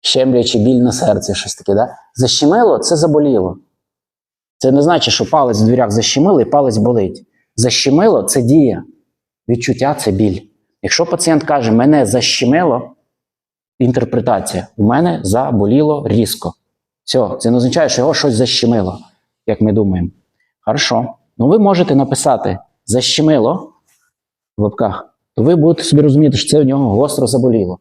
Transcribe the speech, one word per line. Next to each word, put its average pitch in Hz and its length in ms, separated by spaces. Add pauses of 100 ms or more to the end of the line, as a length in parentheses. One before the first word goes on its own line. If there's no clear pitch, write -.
Щемлячий 123 640
біль 123 160
на 123 120
серці, 101 420
щось - 200
таке, - 200
да? 117 140 (260)
Защемило — 151 640
це 170 180
заболіло. 143 600 (1000)
Це 131 140
не 143 100
значить, 156 320
що - 160
палець 123 300
в 110 40
дверях 117 260
защемило 139 500
і 110 40
палець 135 320
болить. 107 500 (300)
Защемило — 139 680
це 131 180
дія. 120 420 (640)
Відчуття — 123 500
це - 140
біль. 95 280 (420)
Якщо - 240
пацієнт 165 380
каже: 127 280
"Мене 135 340
защемило", 127 840 (880)
інтерпретація: 120 880 (100)
"У 107 80
мене 156 380
заболіло 127 840
різко". 110 460 (500)
Все, 127 360
це 117 100
не 123 60
означає, 131 320
що 123 140
його 151 120
щось 143 200
защемило, 113 640 (480)
як - 140
ми 107 120
думаємо. 92 360 (520)
Хорошо. 123 540 (240)
Ну, 117 100
ви 165 100
можете 185 360
написати 131 640 (280)
"защемило" 139 840 (840)
в 104 60
лапках, 104 520 (200)
то 113 80
ви 165 140
будете 160 280
собі 147 180
розуміти, 147 340
що - 120
це 151 140
в 135 40
нього 135 240
гостро 135 360
заболіло. 113 540